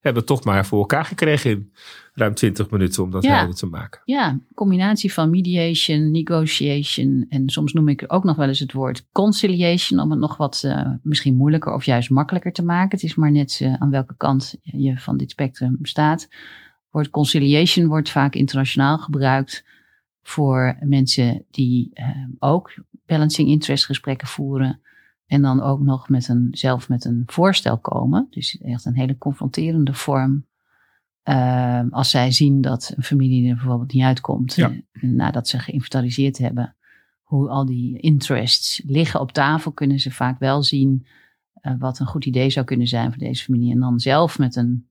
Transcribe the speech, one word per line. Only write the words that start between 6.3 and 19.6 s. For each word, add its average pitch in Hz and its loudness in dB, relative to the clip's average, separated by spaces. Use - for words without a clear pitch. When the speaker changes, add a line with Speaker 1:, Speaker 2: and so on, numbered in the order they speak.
Speaker 2:
en 135 0
soms 147 -2
noem 156 4
ik 139 0
ook 185 0
nog 165 2
wel 143 0
eens 135 -2
het 131 -6
woord 131 -6
conciliation 180 2
om 151 0
het 156 0
nog 156 -2
wat, - -2
eh, 139 -2
misschien 143 0
moeilijker 151 2
of 131 -4
juist 120 2
makkelijker 151 0
te 175 -4
maken. 180 0
Het 190 -4
is 175 -4
maar 156 4
net, 147 2
eh, 131 2
aan 131 0
welke 131 -2
kant 135 0
je 135 -2
van - -4
dit 131 -4
spectrum 127 -4
staat. 156 0
Het - -20
woord 151 -2
conciliation 151 4
wordt 156 0
vaak 139 2
internationaal 135 2
gebruikt 135 -2